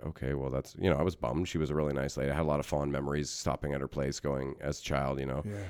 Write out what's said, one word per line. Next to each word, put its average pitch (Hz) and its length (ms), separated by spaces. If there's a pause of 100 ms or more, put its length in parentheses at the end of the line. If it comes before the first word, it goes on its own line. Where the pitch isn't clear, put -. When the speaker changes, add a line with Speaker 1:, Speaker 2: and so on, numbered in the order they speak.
Speaker 1:
"Okay, 71 300
well, 67 160
that's," 65 280
you 95 100
know, 76 80
I 73 60
was 87 140
bummed. 71 320
She 85 100
was 73 120
a 76 40
really 76 200
nice 67 220
lady. 69 140
I 71 40
had 80 80
a 76 100
lot 73 80
of 71 60
fond 71 260
memories 71 380
stopping 71 440
at 69 60
her 67 80
place, 71 320
going 67 400
as 73 180
a - 40
child, 67 360
you 67 80
know. 67 180
Speaker 2:
Yeah. 101 240